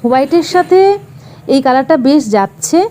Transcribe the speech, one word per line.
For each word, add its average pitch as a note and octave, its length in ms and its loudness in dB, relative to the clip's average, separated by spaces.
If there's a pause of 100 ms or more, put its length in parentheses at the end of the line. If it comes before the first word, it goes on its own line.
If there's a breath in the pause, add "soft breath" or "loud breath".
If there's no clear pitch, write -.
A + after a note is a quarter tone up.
হোয়াইটের C#4 400 0
সাথে F4+ 360 0 (680 loud breath)
এই C4+ 140 2
কালারটা C4+ 360 0
বেশ C4+ 320 2
যাচ্ছে G3+ 500 -2 (120)